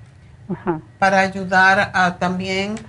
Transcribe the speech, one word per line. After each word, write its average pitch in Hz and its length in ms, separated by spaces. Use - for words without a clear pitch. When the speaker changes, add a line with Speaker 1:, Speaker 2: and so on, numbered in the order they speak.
Speaker 1:
Ajá. 165 280
Speaker 2:
Para 190 220
ayudar 190 760
a, 180 240
también 190 560